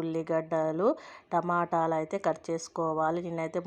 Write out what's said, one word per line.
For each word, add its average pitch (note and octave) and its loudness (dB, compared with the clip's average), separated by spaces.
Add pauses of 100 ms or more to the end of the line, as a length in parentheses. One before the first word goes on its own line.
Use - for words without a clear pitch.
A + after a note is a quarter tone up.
ఉల్లిగడ్డలు, D#3+ 0 (440)
టమాటాలు E3+ 2
అయితే D#3 -2 (100)
కట్ - 2
చేసుకోవాలి. E3 0
నేనైతే E3 -2